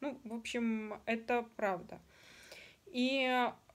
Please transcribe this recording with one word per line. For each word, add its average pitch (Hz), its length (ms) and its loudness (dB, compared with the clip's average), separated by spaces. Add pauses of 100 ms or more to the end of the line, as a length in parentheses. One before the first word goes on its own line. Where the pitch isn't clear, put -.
Ну, 269 240 -4
в 220 100 -8
общем, 220 600 -2 (120)
это 226 400 0 (100)
правда. 180 440 -2 (840)
И, 254 400 2 (480)